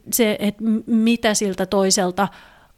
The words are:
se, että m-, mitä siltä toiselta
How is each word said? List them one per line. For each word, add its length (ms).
se, 260
että 240
m-, 220
mitä 480
siltä 320
toiselta 640